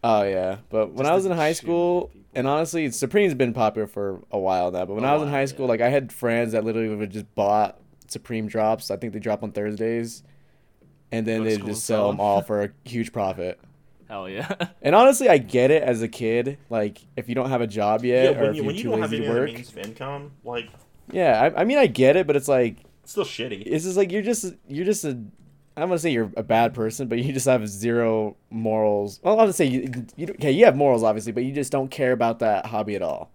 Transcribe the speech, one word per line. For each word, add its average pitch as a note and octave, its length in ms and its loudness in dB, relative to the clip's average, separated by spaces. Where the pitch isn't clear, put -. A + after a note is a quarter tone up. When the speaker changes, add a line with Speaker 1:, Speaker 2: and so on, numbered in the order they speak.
Speaker 1:
Oh, A2 180 4
yeah. F#2+ 360 -2
But A2 220 -2
when - 60 -12
Speaker 2:
Just C#3 120 0
Speaker 1:
I E3+ 40 4
was F#3+ 100 2
Speaker 2:
the G3 80 -2
Speaker 1:
in E3+ 40 -2
high D#3 140 0
Speaker 2:
shit E3 80 -4
Speaker 1:
school, F3 480 0
Speaker 2:
people. - 140 -20
Speaker 1:
and B2+ 100 -2
honestly, D#3 460 -2
Supreme's F3+ 420 0
been B2 180 0
popular A2 360 0
for G2 320 -6
a G2+ 80 -2
while F#2 320 0
now, F2+ 160 -4
but G2 80 -8
when A2+ 100 -4
Speaker 2:
A C3 40 0
Speaker 1:
I C#3+ 60 2
was D3+ 80 0
in D3 60 -4
Speaker 2:
while, C#3+ 120 -2
Speaker 1:
high C#3 60 0
school, C3+ 200 -6
Speaker 2:
yeah. B2 40 0
Speaker 1:
like, A#2 100 0
I A#2 80 2
had C3+ 240 0
friends A#2 400 -2
that A2 120 0
literally A2 300 -2
would G#2 160 -6
just G#2 240 -12
bought G#2 460 2
Supreme A2+ 400 -8
drops. A2 460 -2
I G2 40 -4
think A2 160 -8
they G#2+ 60 -10
drop G#2 240 -4
on G#2+ 80 -8
Thursdays. A2 720 -4
And A2+ 160 -4
then A2+ 120 -2
Speaker 2:
Go A2+ 60 -2
to A2 60 0
Speaker 1:
they'd G#2+ 60 2
Speaker 2:
school G2+ 120 -6
Speaker 1:
just G#2 120 -6
Speaker 2:
and - 40 -8
Speaker 1:
sell A2+ 200 -2
Speaker 2:
sell G2+ 60 4
Speaker 1:
'em G#2 60 -2
Speaker 2:
them. G2 40 -4
Speaker 1:
all G2+ 220 2
for G#2 200 -2
a G#2 80 -4
huge A#2 280 -6
profit. F#2 460 -4
Speaker 2:
Hell G2 200 -12
yeah. A2 260 -8
<laughs> - 100 -20
Speaker 1:
And D3 120 2
honestly, B3+ 340 6
I E3 100 8
get B2+ 320 4
it D#3 120 6
as A#2+ 200 0
a A2+ 60 -4
kid. A#2+ 480 -2
Like, G#2+ 300 -4
if A#2 120 -10
you A#2 60 -4
don't C3 160 -2
have B2+ 100 0
a A#2 60 0
job G#2+ 380 0
yet, C3 300 4
Speaker 3:
Yeah, - 60 -2
Speaker 1:
or A2+ 40 4
Speaker 3:
when G#2+ 60 2
Speaker 1:
if G#2 60 -4
Speaker 3:
you, G#2 60 -4
Speaker 1:
you're - 60 -2
Speaker 3:
when - 80 -4
you A#2+ 80 -8
Speaker 1:
too A#2 60 -4
Speaker 3:
don't A2 100 0
have A2 100 -2
Speaker 1:
lazy A3+ 80 -4
Speaker 3:
any G#2+ 80 -4
Speaker 1:
to G#2+ 60 -2
Speaker 3:
other A#2+ 80 2
Speaker 1:
work. D3 120 -2
Speaker 3:
means A#2+ 180 -16
of - 80 -18
income, C#3 540 -12
like A#2+ 240 -8
Speaker 1:
Yeah, D#3 460 4
I, - 60 -2
I - 20 4
mean, C4 140 2
I C4+ 100 6
get C3 280 6
it, F#3 100 2
but C#3+ 100 2
it's - 120 -2
like, B2+ 300 2
Speaker 3:
It's - 100 -20
still G3 120 -2
shitty. A2 420 -8
Speaker 1:
it's D#3 180 -2
just F#3 120 -4
like, F#3+ 160 -2
you're G#3 100 -2
just, F#3+ 320 -4
you're D3 180 -6
just G3+ 180 -2
a, D3+ 60 -2
I'm - 760 -10
gonna F3 100 0
say D#3+ 120 -2
you're A#2 260 0
a A2+ 60 -4
bad A2+ 320 2
person, A2+ 340 -4
but A#2 100 -2
you C3+ 140 -2
just C3 140 -2
have A#2+ 220 2
zero A2 680 0
morals. G#2+ 720 0
Well, G#3+ 160 2
I'll A3+ 80 8
just F#3+ 120 0
say D#3+ 80 4
you, B2+ 140 0
you E3 100 -8
don't, - 100 -10
okay, D3+ 160 0
you F#3+ 120 8
have E3 120 8
morals, C3+ 260 4
obviously, A2 300 0
but A#2+ 120 -2
you C3+ 80 -4
just C#3 200 -4
don't C3+ 180 -2
care B2+ 220 0
about A#2 260 0
that G#2+ 280 2
hobby G#2+ 300 -4
at F#2 60 -2
all. D#2 320 -6